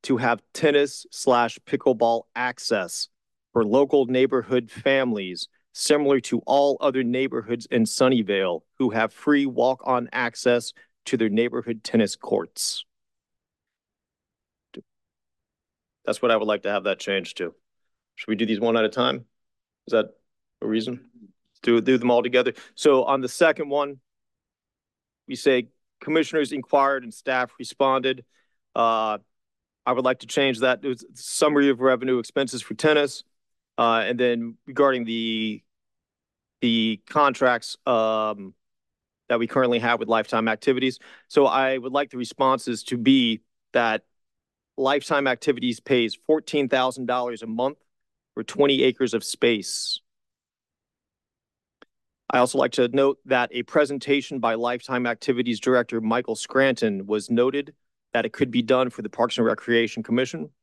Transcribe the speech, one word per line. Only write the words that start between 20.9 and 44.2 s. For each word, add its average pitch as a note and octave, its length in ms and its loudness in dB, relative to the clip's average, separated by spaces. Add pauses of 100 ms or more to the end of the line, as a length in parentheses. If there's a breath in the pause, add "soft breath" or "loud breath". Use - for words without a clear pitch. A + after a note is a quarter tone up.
Do, A#2 180 4
do B2+ 160 2
them B2 140 2
all A#2+ 100 4
together. B2 320 0 (220 loud breath)
So C#3 280 4
on C3+ 180 0
the B2+ 80 -6
second D#3 400 0
one, C#3+ 300 -4 (1300)
we C3+ 80 -10
say B2+ 340 0 (300)
commissioners D3+ 520 -2
inquired C#3 520 0
and A2+ 100 -16
staff B2+ 460 -4
responded. C3 640 0 (520)
Uh, A2 420 0 (680)
I B2 60 0
would B2+ 140 -2
like B2+ 140 0
to - 80 -20
change C3+ 320 0
that. B2+ 260 0
It - 20 -2
was B2 180 -6 (100)
summary D3 540 2
of A#2+ 100 0
revenue B2+ 400 2
expenses B2+ 420 -4
for - 140 -12
tennis. D3 480 2 (560)
Uh, A2+ 260 2
and A#2+ 140 -4
then A#2 380 -2 (100)
regarding C3 380 2
the, A2+ 580 -4 (960)
the A2+ 460 0
contracts, C3 680 2 (120)
um, G#2+ 680 0 (760)
that A#2+ 100 2
we A2+ 80 -2
currently A#2+ 320 0
have A#2 180 0
with A2+ 120 -6
Lifetime A2+ 400 0
Activities. B2+ 500 0 (300 loud breath)
So C#3+ 160 4
I C3+ 320 2
would B2+ 160 -8
like C#3+ 160 -2
the B2+ 80 -12
responses B2+ 640 -2
to B2 140 -6
be A#2+ 420 4 (320)
that A2+ 320 0 (720)